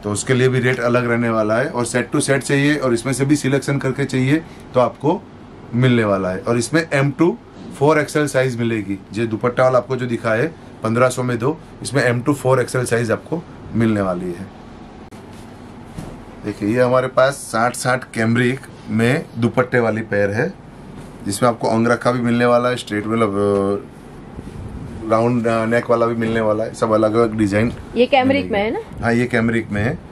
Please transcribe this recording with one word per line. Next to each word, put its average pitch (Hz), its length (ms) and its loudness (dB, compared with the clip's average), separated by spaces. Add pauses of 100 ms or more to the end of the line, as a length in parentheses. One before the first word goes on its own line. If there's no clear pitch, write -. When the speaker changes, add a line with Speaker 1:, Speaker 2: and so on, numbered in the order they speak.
Speaker 1:
तो 104 80 -2
उसके 104 220 0
लिए 127 160 4
भी 127 100 2
rate 123 200 0
अलग 120 300 0
रहने 117 200 2
वाला 110 280 2
है। 143 120 0
और 123 160 -2
set 120 260 -2
to 151 80 0
set 135 240 0
चाहिए 143 320 2
और 135 180 0
इसमें 127 200 -2
से 127 120 0
भी 147 100 4
selection 139 420 0
करके 131 280 -2
चाहिए 135 380 2 (300)
तो 127 60 4
आपको 139 420 0 (540)
मिलने 123 280 4
वाला 98 260 2
है। 92 100 -4
और 117 180 0
इसमें 156 360 0
एम 139 180 2
टू 175 260 2 (420)
फ़ोर 151 200 4
एक्सएल 151 280 0
size 131 320 0
मिलेगी, 107 400 -2 (140)
जो 113 140 -2
दुपट्टा 110 360 0
वाला 127 140 4
आपको 123 180 0
जो 123 100 -4
दिखा 117 280 -2
है 151 320 -2 (180)
पन्द्रह 117 260 2
सौ 127 140 -4
में 123 160 -2
दो, 143 180 -2 (240)
इसमें 127 220 -2
एम 120 180 0
टू 147 120 0
फ़ोर 127 280 2
एक्सएल 127 240 -2
size 117 260 0
आपको 160 320 -4 (320)
मिलने 110 260 2
वाली 92 240 -2
है। 92 220 -8 (2000)
देखिए, 104 240 -2
ये 123 120 4
हमारे 127 260 4
पास 131 260 4
साठ 120 420 -2
साठ 127 280 -2 (100)
कैमरिक 120 460 2 (300)
में 117 360 2 (120)
दुपट्टे 120 420 2
वाली 113 220 0
पेयर 101 300 0
है, 143 220 -2 (720)
जिसमें 110 240 2
आपको 113 180 -2
अंगरखा 117 440 2
भी 127 80 0
मिलने 120 260 2
वाला 120 240 4
है, 123 60 0
straight, 104 320 -4
मतलब, 110 220 2
अ, - 1800 -4
round, 117 360 2
अ, 113 180 0
neck 120 240 0
वाला 117 160 4
भी 117 100 0
मिलने 113 260 0
वाला 107 220 0
है, 110 100 -6
सब 113 180 0
अलग-अलग 110 460 4
design 107 360 2 (220)
Speaker 2:
ये 240 100 4
कैमरिक 269 400 2
Speaker 1:
मिलेंगे। - 80 -4
Speaker 2:
में 202 100 0
है 220 80 -2
ना? 403 340 -8
Speaker 1:
हाँ, 117 80 2
ये 120 120 4
कैमरिक 113 440 0
में 104 120 -2
है। 139 180 -2 (120)